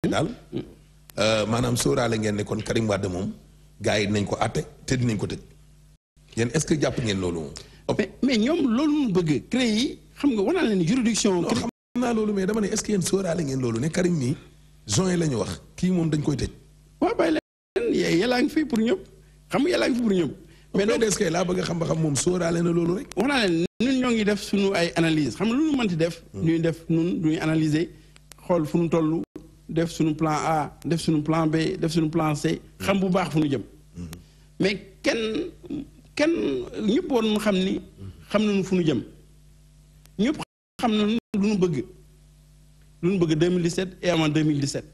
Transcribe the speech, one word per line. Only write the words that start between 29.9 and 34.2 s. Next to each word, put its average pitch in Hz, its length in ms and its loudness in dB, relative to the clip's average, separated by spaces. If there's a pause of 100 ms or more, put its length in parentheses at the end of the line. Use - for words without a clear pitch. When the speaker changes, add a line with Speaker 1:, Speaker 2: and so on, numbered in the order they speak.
Speaker 2:
suñu 160 240 0
plan 156 180 0
A, 151 400 0 (140)
def 160 160 0
suñu 156 200 0
plan 160 240 0
B, 156 320 0
def 160 140 -2
suñu 160 160 0
plan 156 260 0
C, 151 260 -2 (200)
xam 196 200 0
bu 190 100 0
baax 175 220 2
fu 160 80 2
ñu 151 100 2
jëm. 123 120 -2 (340)
Speaker 1:
Hmm. 87 100 -12 (540)